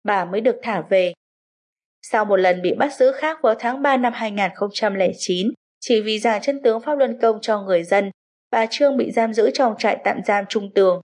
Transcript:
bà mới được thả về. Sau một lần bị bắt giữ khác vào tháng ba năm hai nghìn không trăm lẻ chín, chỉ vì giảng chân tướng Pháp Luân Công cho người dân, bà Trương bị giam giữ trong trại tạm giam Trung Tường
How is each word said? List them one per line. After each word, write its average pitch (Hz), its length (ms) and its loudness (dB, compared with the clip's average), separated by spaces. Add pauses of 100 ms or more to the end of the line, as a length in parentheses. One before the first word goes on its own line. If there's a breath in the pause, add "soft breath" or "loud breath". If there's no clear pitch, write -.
bà 202 200 0
mới 190 160 -4
được 233 220 2
thả 214 180 -4
về. 180 320 2 (920)
Sau 214 220 0
một 202 120 2
lần 180 260 2
bị 180 120 0
bắt 277 200 -2
giữ 262 180 4
khác 311 300 -4
vào 220 160 2
tháng 254 240 -4
ba 277 140 2
năm 247 160 0
hai 226 180 -6
nghìn 202 240 -2
không 202 180 -4
trăm 202 220 -2
lẻ 190 220 0
chín, 185 340 -2 (300)
chỉ 226 200 2
vì 214 180 -4
giảng 214 240 0
chân 277 200 -4
tướng 226 180 2
Pháp 294 140 -4
Luân 247 260 0
Công 220 200 2
cho 214 200 -2
người 185 220 0
dân, 196 280 0 (400)
bà 226 200 0
Trương 277 260 2
bị 226 160 -2
giam 226 220 0
giữ 220 200 2
trong 226 240 0
trại 214 260 0
tạm - 200 -2
giam 202 240 0
Trung 202 260 -4
Tường 185 300 4